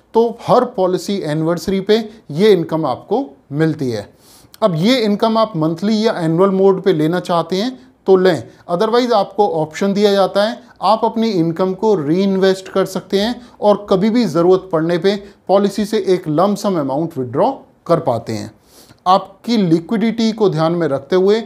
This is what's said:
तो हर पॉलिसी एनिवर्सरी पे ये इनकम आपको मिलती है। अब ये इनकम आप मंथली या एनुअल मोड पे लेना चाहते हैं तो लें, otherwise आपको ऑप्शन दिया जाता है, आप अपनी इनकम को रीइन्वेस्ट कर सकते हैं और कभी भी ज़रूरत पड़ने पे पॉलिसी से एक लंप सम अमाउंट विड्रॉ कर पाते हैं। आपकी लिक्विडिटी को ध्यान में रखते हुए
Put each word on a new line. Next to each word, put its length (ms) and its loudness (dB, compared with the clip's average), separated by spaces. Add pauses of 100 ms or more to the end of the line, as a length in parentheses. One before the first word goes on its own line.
(140)
तो 140 2 (140)
हर 320 4
पॉलिसी 480 -2
एनिवर्सरी 600 -2
पे 160 2 (340)
ये 200 4
इनकम 340 0
आपको 400 -4 (280)
मिलती 380 -2
है। 180 -8 (520)
अब 160 2
ये 200 2
इनकम 400 0
आप 200 0
मंथली 480 0
या 140 0
एनुअल 320 2
मोड 320 2
पे 100 2
लेना 280 0
चाहते 340 -2
हैं 220 -4 (300)
तो 100 6
लें, 260 2 (260)
otherwise 440 0
आपको 380 0
ऑप्शन 420 -4
दिया 180 2
जाता 320 2
है, 160 -4 (240)
आप 220 2
अपनी 260 -2
इनकम 420 0
को 240 0
रीइन्वेस्ट 720 0
कर 160 0
सकते 340 -4
हैं 160 -2 (260)
और 280 2
कभी 200 2
भी 160 2
ज़रूरत 460 2
पड़ने 260 0
पे 180 0 (320)
पॉलिसी 380 0
से 220 -2
एक 220 0
लंप 280 0
सम 220 -2
अमाउंट 380 -4
विड्रॉ 340 -2 (360)
कर 140 2
पाते 320 -4
हैं। 180 -10 (560)
आपकी 520 0
लिक्विडिटी 720 0
को 180 0
ध्यान 220 0
में 160 -2
रखते 280 -4
हुए 300 2